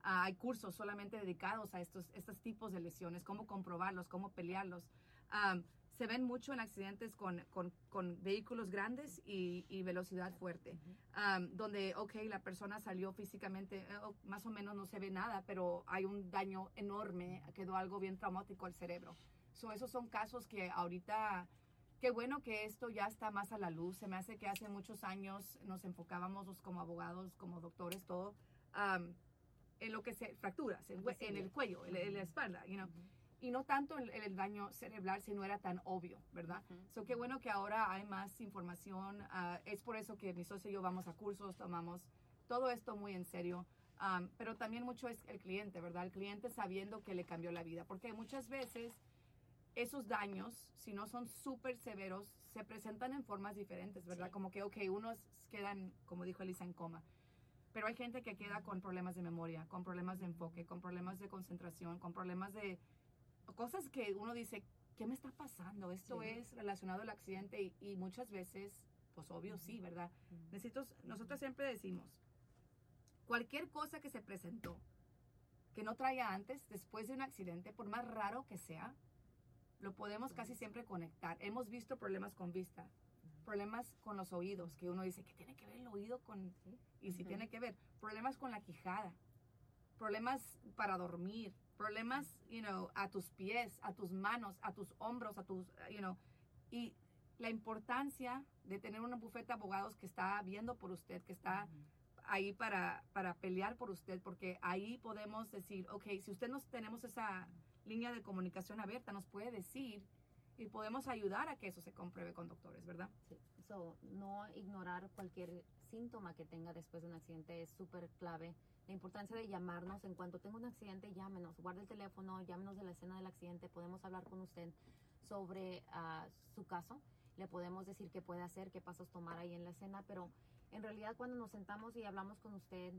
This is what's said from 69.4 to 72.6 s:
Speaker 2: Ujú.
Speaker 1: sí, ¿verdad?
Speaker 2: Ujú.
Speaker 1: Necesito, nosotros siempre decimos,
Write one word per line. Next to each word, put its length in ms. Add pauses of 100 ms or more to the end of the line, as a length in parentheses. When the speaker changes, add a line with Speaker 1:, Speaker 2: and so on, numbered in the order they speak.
Speaker 2:
Ujú. 80
Speaker 1:
sí, 160
¿verdad? 320 (200)
Speaker 2:
Ujú. 100 (100)
Speaker 1:
Necesito, 360 (160)
nosotros 360
siempre 260
decimos, 440 (1160)